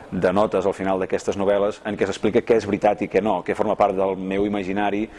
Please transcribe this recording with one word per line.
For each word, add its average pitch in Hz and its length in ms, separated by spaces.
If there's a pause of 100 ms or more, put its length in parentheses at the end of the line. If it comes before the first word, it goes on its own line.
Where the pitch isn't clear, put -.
(120)
de 92 200
notes 101 320
al 98 80
final 95 300
d'aquestes 95 340
novel·les 101 480
en 104 140
què 101 100
s'explica 107 320
què 117 160
és 104 120
veritat 104 360
i 95 80
què - 120
no, 95 200
què 98 140
forma 104 180
part 101 220
del 95 180
meu 98 320
imaginari 101 540 (160)